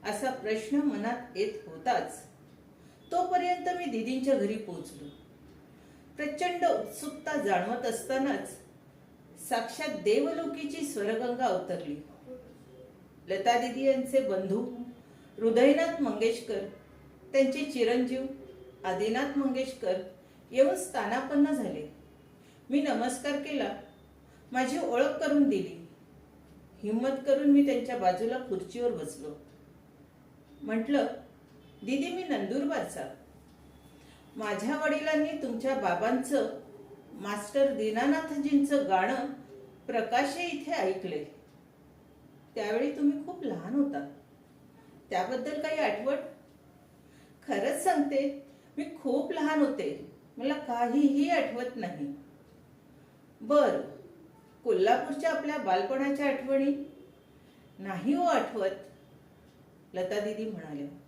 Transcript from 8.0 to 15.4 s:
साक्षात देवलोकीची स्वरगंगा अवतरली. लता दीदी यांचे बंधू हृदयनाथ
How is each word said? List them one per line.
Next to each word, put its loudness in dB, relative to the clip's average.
साक्षात -2
देवलोकीची 0
स्वरगंगा -2
अवतरली. -2
लता 2
दीदी -2
यांचे 4
बंधू 0
हृदयनाथ 6